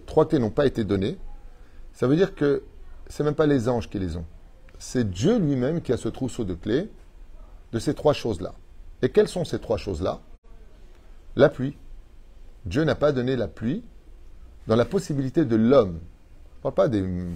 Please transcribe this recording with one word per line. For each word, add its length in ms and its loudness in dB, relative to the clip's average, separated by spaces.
trois 220 4
clés 120 2
n'ont 100 2
pas 160 2
été 200 0
données, 320 0
ça 160 0
veut 80 4
dire 200 2
que 280 0
c'est 160 -4
même 120 0
pas 120 4
les 200 2
anges 220 0
qui 100 -6
les 160 -4
ont. 100 -8
C'est 320 -2
Dieu 300 2
lui-même 420 0
qui 100 -2
a 60 2
ce 100 -6
trousseau 380 -6
de 80 -4
clés 360 -2
de 60 -2
ces 140 -2
trois 200 4
choses-là. 400 -4
Et 80 2
quelles 180 4
sont 160 -4
ces 160 -4
trois 180 -2
choses-là ? 440 -4
La 140 8
pluie. 260 -6
Dieu 180 0
n'a 120 2
pas 160 4
donné 240 0
la 120 -2
pluie 360 -4
dans 80 4
la 100 4
possibilité 580 0
de 120 2
l'homme. 440 6
On 680 -12
ne 20 -2
parle 40 -8
pas 120 4
des 160 0